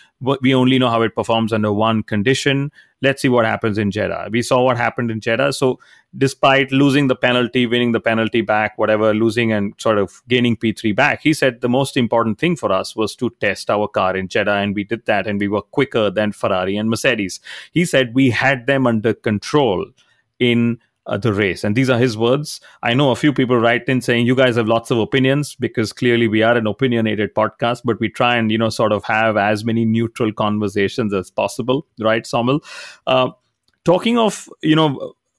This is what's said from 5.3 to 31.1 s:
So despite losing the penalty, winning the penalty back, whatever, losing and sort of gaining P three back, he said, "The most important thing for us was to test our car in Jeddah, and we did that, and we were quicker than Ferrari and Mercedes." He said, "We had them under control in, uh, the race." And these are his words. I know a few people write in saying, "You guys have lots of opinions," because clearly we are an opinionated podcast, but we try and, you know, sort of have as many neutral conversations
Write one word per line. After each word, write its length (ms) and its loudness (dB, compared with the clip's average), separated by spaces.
So 260 0
despite 540 2
losing 340 4
the 80 0
penalty, 520 0
winning 260 0
the 80 0
penalty 400 0
back, 360 -2
whatever, 380 2
losing 380 0
and 260 -2
sort 200 0
of 280 -2
gaining 300 0
P 160 -2
three 200 -4
back, 300 0
he 100 2
said, 280 0
"The 80 -2
most 280 -2
important 440 0
thing 160 0
for 160 -2
us 240 -4
was 200 -2
to 140 -4
test 300 -4
our 160 0
car 300 -2
in 100 -6
Jeddah, 280 -2
and 200 -2
we 80 -4
did 240 -8
that, 220 0
and 100 -4
we 80 -2
were 160 -2
quicker 480 -2
than 220 -2
Ferrari 440 -2
and 140 -2
Mercedes." 480 -2
He 140 0
said, 300 0
"We 160 4
had 360 0
them 180 2
under 300 0
control 720 0
in, 380 2
uh, 100 -4
the 160 0
race." 300 0
And 140 -2
these 120 2
are 100 2
his 200 0
words. 420 -2
I 100 0
know 200 2
a 40 -2
few 160 2
people 240 0
write 320 2
in 120 0
saying, 260 0
"You 80 2
guys 220 2
have 100 0
lots 240 0
of 80 0
opinions," 560 0
because 380 -4
clearly 340 2
we 160 2
are 140 4
an 100 0
opinionated 640 -2
podcast, 520 -2
but 160 -2
we 80 -2
try 280 0
and, 140 0
you 80 0
know, 120 0
sort 200 0
of 140 -2
have 320 0
as 280 0
many 200 0
neutral 480 0
conversations 800 -2